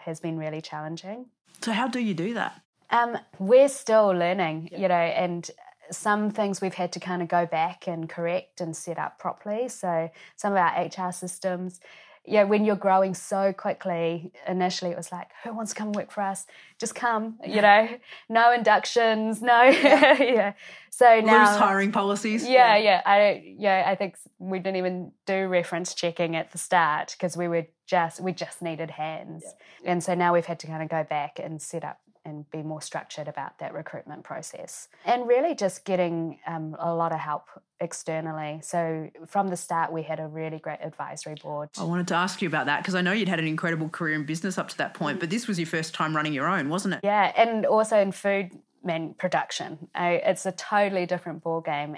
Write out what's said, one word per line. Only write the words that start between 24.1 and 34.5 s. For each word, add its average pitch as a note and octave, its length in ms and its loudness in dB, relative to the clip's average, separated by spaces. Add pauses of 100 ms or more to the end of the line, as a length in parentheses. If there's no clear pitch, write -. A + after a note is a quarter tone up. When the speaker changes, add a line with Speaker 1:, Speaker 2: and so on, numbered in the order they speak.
Speaker 1:
s-, - 140 -20 (100)
we F#3+ 220 -6
didn't F#3+ 160 -4
even F#3 360 -4 (140)
do F#3+ 220 0
reference F3 460 -2
checking E3 420 -2
at D#3 160 -6
the E3+ 60 -10
start D3+ 600 0
'cause E3+ 180 -4
we F3 120 -4
were E3+ 180 -2 (200)
just, E3+ 340 -2
we F#3 120 -4
just - 300 -10
needed E3 300 -8
hands. D#3+ 500 -12 (400)
Speaker 2:
Yeah. F3 80 -6
Speaker 1:
And F3 140 0
so F3+ 100 0
now F3 180 4
we've F3 140 2
had E3 140 -8
to D#3+ 80 -16
kinda D#3+ 180 -8
go D#3+ 160 -4
back D3 380 -6
and D#3+ 200 -10
set D#3+ 220 -10
up D3 160 -12 (260)
and D3+ 280 -14
be D#3 100 -10
more D#3 180 -10
structured - 460 -12
about C#3+ 320 -12
that D3+ 160 -12
recruitment D3+ 480 -14
process. - 640 -14 (180)